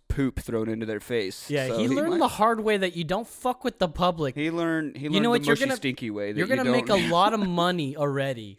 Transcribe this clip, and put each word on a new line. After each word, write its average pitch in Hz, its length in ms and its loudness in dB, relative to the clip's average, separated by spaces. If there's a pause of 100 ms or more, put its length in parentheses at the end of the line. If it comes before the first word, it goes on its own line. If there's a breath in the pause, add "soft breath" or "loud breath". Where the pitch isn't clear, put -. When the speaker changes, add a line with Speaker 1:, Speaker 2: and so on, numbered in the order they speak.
Speaker 1:
poop 135 320 -2
thrown 113 280 -2
into 113 180 -4
their 107 140 -4
face. 104 500 -4
Speaker 2:
Yeah, 135 180 -2
Speaker 1:
So 117 100 -2
Speaker 2:
he 220 60 0
Speaker 1:
he 247 40 2
Speaker 2:
learned 285 240 0
Speaker 1:
might 359 80 0
Speaker 2:
the 277 80 4
hard 220 320 2
way 214 180 2
that 185 180 -2
you 175 80 -2
don't 190 240 -4
fuck - 360 -4
with 240 140 -4
the 180 100 2
public. 160 460 0
Speaker 1:
He 151 160 -2
learned, 165 460 -2
he 139 80 -8
Speaker 2:
You 151 60 -4
Speaker 1:
learned 196 120 4
Speaker 2:
know 240 100 4
Speaker 1:
the 240 60 4
Speaker 2:
what? 143 80 -4
You're 147 100 6
Speaker 1:
mushy, 269 100 0
Speaker 2:
gonna, 262 100 0
Speaker 1:
stinky 127 340 -4
way 104 220 -2
that 104 60 -4
Speaker 2:
you're 175 100 0
Speaker 1:
you 262 80 2
Speaker 2:
gonna 247 80 0
Speaker 1:
don't 240 80 2
<laughs> - 160 2
Speaker 2:
make - 0 -
a 180 240 2
lot 190 220 6
of 214 60 0
money 175 560 0
already. 135 640 -2